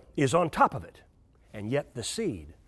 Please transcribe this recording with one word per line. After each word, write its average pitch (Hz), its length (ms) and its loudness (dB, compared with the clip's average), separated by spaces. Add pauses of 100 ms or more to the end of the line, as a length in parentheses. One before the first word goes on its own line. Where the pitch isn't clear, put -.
(140)
is 147 200 4
on 170 160 2
top 240 240 4
of 95 100 -8
it, - 180 -20 (520)
and 107 160 -6
yet 143 240 -2
the 120 80 -6
seed 92 520 -6 (140)